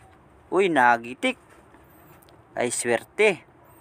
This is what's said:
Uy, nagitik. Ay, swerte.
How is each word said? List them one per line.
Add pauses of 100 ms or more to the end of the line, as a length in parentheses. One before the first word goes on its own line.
(520)
Uy,
nagitik. (1120)
Ay,
swerte. (400)